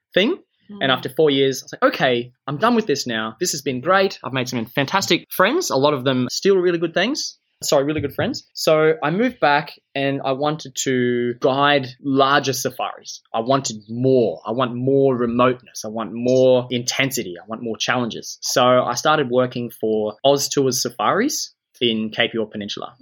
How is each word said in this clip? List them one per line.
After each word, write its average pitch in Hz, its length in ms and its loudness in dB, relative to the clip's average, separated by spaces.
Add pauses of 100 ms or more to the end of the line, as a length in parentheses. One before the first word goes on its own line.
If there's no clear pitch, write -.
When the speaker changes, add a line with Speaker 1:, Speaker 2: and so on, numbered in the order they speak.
(140)
Speaker 1:
thing. 247 240 2 (420)
And 135 100 0
Speaker 2:
Mm. 131 40 2
Speaker 1:
after 127 160 -4
four 156 200 2
years, 135 300 2
I - 40 -14
was - 80 -20
like, 277 220 0
"Okay, 123 380 0 (140)
I'm 143 100 -4
done 226 180 2
with 220 120 0
this 143 200 -2
now. 110 340 -6
This 180 120 -2
has 156 80 -8
been 127 220 -4
great. 190 420 0
I've 123 80 -8
made 127 160 -2
some 123 160 -4
fantastic 170 680 -2
friends, 254 380 0
a - 80 0
lot 139 160 4
of 127 120 -4
them 127 260 0
still 196 260 2
really 175 220 2
good 165 160 -4
things." 226 420 -2 (280)
Sorry, 143 200 2
really 151 160 -2
good 143 140 -6
friends. 196 380 -6
So 156 500 2
I 143 80 0
moved 240 300 -2
back 151 380 2 (160)
and 139 300 -2
I 135 80 -2
wanted 147 440 -4
to 123 640 0
guide 143 480 2 (120)
larger 135 520 2
safaris. - 720 -8 (100)
I 113 80 -2
wanted 120 480 -2
more. 120 580 2
I 107 60 -4
want 120 220 -2
more 135 420 2
remoteness. 123 680 0
I 110 40 -10
want 107 240 -8
more 127 580 4
intensity. 120 680 -4
I 85 80 -20
want 110 160 -10
more 113 140 -6
challenges. 120 640 -4
So - 220 0 (200)
I 117 120 -4
started 151 360 0
working 123 400 -2
for 107 540 -2
Oz 139 240 4
Tours 131 340 0
Safaris 147 720 -2 (260)
in 110 300 0
Cape 117 220 -2
York 110 200 -4
Peninsula. - 500 -10